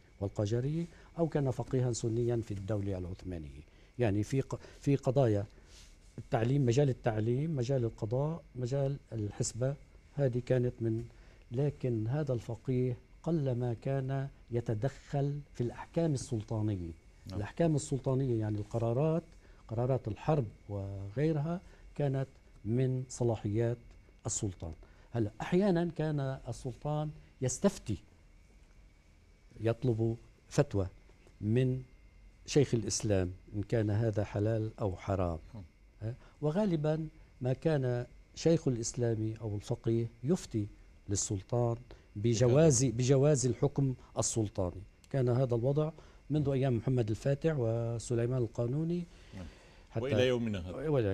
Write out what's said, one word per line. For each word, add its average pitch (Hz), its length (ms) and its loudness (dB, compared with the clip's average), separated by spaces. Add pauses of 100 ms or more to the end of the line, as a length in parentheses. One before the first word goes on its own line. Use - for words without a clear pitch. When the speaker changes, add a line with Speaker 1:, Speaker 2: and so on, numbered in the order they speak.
(200)
Speaker 1:
والقاجارية 120 680 -2 (320)
أو 165 80 2
كان 139 240 0
فقيها 127 420 0
سنيا 117 520 0
في - 80 -10
الدولة 98 440 -2
العثمانية. 85 640 -8 (380)
يعني 104 240 2
في 135 180 0
ق-، - 180 -8 (220)
في 143 140 4
قضايا 117 500 4 (720)
التعليم، 127 480 2
مجال 131 240 4
التعليم، 123 640 0
مجال 127 300 0
القضاء، 131 580 -4 (120)
مجال 135 420 -2 (160)
الحسبة، 117 640 -4 (380)
هذه 127 320 0
كانت 123 360 2
من، 113 240 -2 (460)
لكن 123 560 -2
هذا 139 260 -2
الفقيه 127 640 -2 (260)
قلما 127 500 0
كان 135 560 -4 (220)
يتدخل 135 880 -2 (140)
في - 80 -6
الأحكام 156 520 -2
السلطانية. 107 800 -4 (360)
Speaker 2:
نعم. 92 100 -8
Speaker 1:
الأحكام 156 380 0
السلطانية 131 640 0
يعني 107 180 -2
القرارات، 117 640 0 (440)
قرارات 123 400 -2
الحرب 127 400 0 (220)
وغيرها، 110 920 -2 (340)
كانت 135 320 0 (380)
من 127 440 0
صلاحيات 117 680 0 (480)
السلطان. 90 480 -6 (380)
هلا 113 200 -2 (100)
أحيانًا 180 540 2
كان 156 240 -2
السلطان 135 880 -6 (320)
يستفتي، - 560 0 (1600)
يطلب 113 580 0 (300)
فتوى 101 400 2 (540)
من 127 420 2 (640)
شيخ - 280 4
الإسلام 101 580 0 (240)
إن 101 80 -2
كان 110 260 0
هذا 104 340 2
حلال 110 560 -2
أو 98 160 -2
حرام. 90 440 -2 (140)
Speaker 2:
نعم. 104 100 -14 (380)
Speaker 1:
ها؟ 113 140 -6 (260)
وغالبًا 156 640 0 (340)
ما 127 120 0
كان 127 520 0 (300)
شيخ 160 320 4
الإسلام 117 720 0
أو 104 140 -4
الفقيه 117 540 0 (140)
يفتي 123 440 -2 (420)
للسلطان 117 640 0 (400)
بجواز، 127 720 6
Speaker 2:
بكذا. 113 120 0
Speaker 1:
بجواز 131 480 4
الحكم 131 500 2 (220)
السلطاني. 101 640 -2 (280)
كان 127 200 2
هذا 120 260 2
الوضع 143 360 0 (380)
منذ 143 200 2
أيام 131 280 2
محمد 120 320 2
الفاتح 139 480 0
وسليمان 117 840 0
القانوني 151 640 -2 (280)
Speaker 2:
نعم. 90 100 -10 (440)
Speaker 1:
حتى 113 140 -4
Speaker 2:
وإلى 127 240 4
يومنا 110 420 0
هذا. 117 60 -8 (140)
Speaker 1:
وإلى 127 240 4